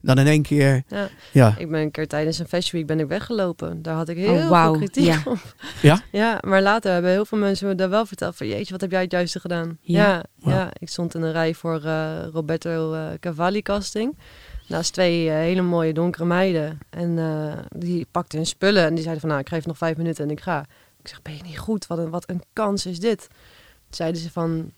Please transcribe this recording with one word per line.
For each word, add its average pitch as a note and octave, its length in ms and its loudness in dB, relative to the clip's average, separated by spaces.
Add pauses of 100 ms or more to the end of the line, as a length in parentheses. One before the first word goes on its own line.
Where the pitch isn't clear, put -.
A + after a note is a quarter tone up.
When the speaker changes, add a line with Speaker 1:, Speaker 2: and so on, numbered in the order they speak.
Speaker 1:
dan C3 160 4
in C3+ 100 6
één D3+ 140 6
keer, C#3 460 4
Speaker 2:
Ja. G3+ 220 -6 (220)
Speaker 1:
ja. A2+ 260 8
Speaker 2:
Ik E3 120 -8
ben D#3 120 0
een D3+ 100 -2
keer D#3 160 -6
tijdens D#3 320 -2
een E3 80 -6
fashion F3 320 -2
week D#3 80 -4
ben D#3+ 120 0
ik D#3 80 -2
weggelopen. E3+ 760 -4
Daar D#3+ 140 -6
had E3 140 -4
ik E3 80 -6
Speaker 3:
Oh, F3 60 -2
Speaker 2:
heel E3+ 260 4
Speaker 3:
wauw. E3 240 6
Speaker 2:
veel D#3 80 2
kritiek C4 240 2
Speaker 3:
Ja. D#3 200 4
Speaker 2:
op. B3 300 -4 (260)
Speaker 1:
Ja? D#3+ 200 8 (100)
Speaker 2:
Ja, G#3+ 260 0 (100)
maar F#3+ 140 4
later G3+ 300 2
hebben F3+ 200 2
heel G3+ 140 2
veel A3 120 -4
mensen G3 300 0
me G3 80 0
daar F#3 140 0
wel G#3+ 160 2
verteld F3+ 300 -8
van, - 120 -8
"Jeetje, G#2+ 240 -6
wat F#3 100 -8
heb F#3+ 100 -4
jij F#3 100 0
het F3+ 100 -2
juiste F3 280 -2
gedaan?" E3 420 -6
Speaker 3:
Ja. F3 260 4
Speaker 2:
Ja, F3+ 160 2 (160)
Speaker 1:
Wauw. C#3+ 180 2
Speaker 2:
ja. F#3+ 120 0 (100)
Ik E3 100 -12
stond E3+ 260 -6
in E3 60 -4
een D#3+ 100 -2
rij E3 220 0
voor, E3 300 -4
eh, D#3+ 500 -4
Roberto, D#3+ 600 -2
eh, D#3+ 120 -6 (140)
Cavalli F3 420 -2
casting. G#3 560 -4 (500)
Naast E3 260 -4
twee, E3+ 360 2
eh, D#3 60 2
hele E3+ 260 2
mooie E3+ 320 2
donkere E3+ 320 0
meiden. E3+ 540 0 (100)
En, E3+ 300 -2
eh, D#3 380 -4 (220)
die F3 320 -4
pakten F3 260 -4
hun E3 100 -2
spullen G3 360 2
en D#3 100 2
die E3 100 -2
zeiden D#3+ 180 -6
van, D#3+ 80 -2
"Nou, C#3+ 120 0
ik C3+ 80 -10
geef E3 160 -4
nog C3+ 120 -6
vijf E3 200 -2
minuten E3 260 -4
en D3 80 -4
ik D3+ 100 -8
ga." D3+ 240 -4 (360)
Ik - 60 -20
zeg, - 140 -20
"Ben D3+ 160 -14
je D3 60 -16
niet E3 160 -14
goed? A3 280 -4
Wat F3 100 -4
een, E3 120 -4
wat E3+ 200 -8
een F3 140 -6 (100)
kans G3+ 320 -2
is F3 140 -8
dit." G#3+ 200 0
Toen - 180 -20 (520)
zeiden E3 320 -4
ze E3 100 -10
van E3 460 -4